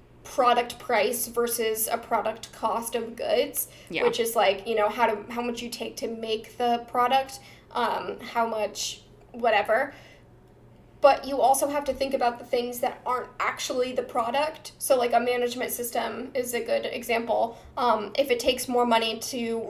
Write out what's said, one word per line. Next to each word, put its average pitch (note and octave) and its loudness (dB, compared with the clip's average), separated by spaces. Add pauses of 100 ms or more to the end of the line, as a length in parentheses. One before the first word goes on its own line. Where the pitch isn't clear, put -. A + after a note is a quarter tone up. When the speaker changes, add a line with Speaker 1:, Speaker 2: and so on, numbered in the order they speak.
(240)
Speaker 1:
product A#3+ 2
price A#3 2
versus A#3 0
a A#3+ 2
product A3 -2
cost A#3 -2
of A#3 -6
goods, - 0 (220)
Speaker 2:
Yeah. E3+ 0
Speaker 1:
which A#3+ 2
is, A3+ -2
like, G3 4
you A3+ 0
know, G#3 4
how A#3 2
to, G#3 -4
how A#3 -4
much A#3+ -4
you A#3+ -10
take A3+ -10
to C4+ -4
make A3 -6
the A#3+ 0
product, C4 2 (320)
um, G3+ -4
how A#3 0
much G#3+ -4 (300)
whatever. A#3 2 (1080)
But C#4 6
you C4+ -2
also C4 6
have C#4+ -2
to - 0
think C4+ -2
about A#3+ 0
the - -16
things A#3+ -2
that - -2
aren't B3 -2 (100)
actually B3+ -2
the B3+ -2
product. C#4 -2
So, C4+ 2
like, A#3+ 0
a A#3 4
management B3 0
system A#3 -6
is A#3+ -4
a A#3 -2
good A3+ 0
example. A#3 -2 (180)
Um, A3 0
if C#4+ 2
it A#3+ 4
takes B3+ 0
more A#3+ 4
money A3+ 2
to A3+ -4